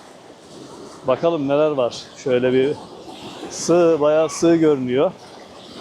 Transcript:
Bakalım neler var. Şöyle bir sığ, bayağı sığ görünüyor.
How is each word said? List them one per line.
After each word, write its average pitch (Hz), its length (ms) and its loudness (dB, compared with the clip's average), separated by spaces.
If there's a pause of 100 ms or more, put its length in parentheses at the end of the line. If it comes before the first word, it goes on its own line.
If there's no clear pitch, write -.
(1080)
Bakalım 143 420 0
neler 151 220 2
var. 127 260 -2 (200)
Şöyle 127 360 0
bir 135 240 2 (760)
sığ, 165 480 2
bayağı 151 280 2
sığ 170 280 2
görünüyor. 147 560 2 (680)